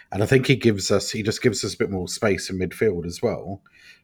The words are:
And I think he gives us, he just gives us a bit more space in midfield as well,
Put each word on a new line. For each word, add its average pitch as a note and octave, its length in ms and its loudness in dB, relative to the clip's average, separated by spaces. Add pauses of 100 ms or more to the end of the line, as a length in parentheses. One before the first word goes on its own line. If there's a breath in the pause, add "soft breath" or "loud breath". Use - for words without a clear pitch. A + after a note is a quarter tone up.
(100)
And G2 120 0
I G#2 40 2
think C3 200 4
he C3+ 100 4
gives G#2+ 340 2
us, G2 200 2
he A2 120 -4
just G#2 200 -2
gives A#2+ 220 2
us G2+ 100 -4
a - 40 -18
bit G2+ 120 0
more F2+ 180 -4
space G2 420 0
in F#2 80 -4
midfield F2+ 480 0
as F2 160 -10
well, G2 400 -4 (420 soft breath)